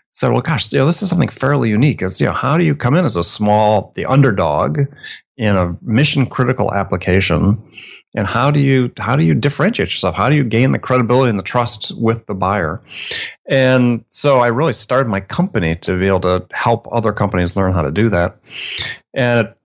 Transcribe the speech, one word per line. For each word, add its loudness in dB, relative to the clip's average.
said, -2
"Well, 0
gosh, -4
you 0
know, 2
this 0
is -2
something 0
fairly 0
unique. 2
Is, -2
you 2
know, -2
how -2
do 2
you 2
come 0
in 2
as -2
a 0
small, 2
the -6
underdog 2
in 0
a 0
mission 2
critical -2
application? 0
And -2
how 0
do 2
you, 2
how -2
do 2
you 4
differentiate 0
yourself? -2
How 2
do 4
you 2
gain 2
the 0
credibility 2
and -2
the -6
trust -2
with -2
the -6
buyer?" -2
And 2
so 2
I 4
really 0
started 0
my -2
company 0
to -2
be 2
able 2
to 0
help -2
other 0
companies -2
learn 0
how 0
to -2
do 0
that. 0
And 0
it -20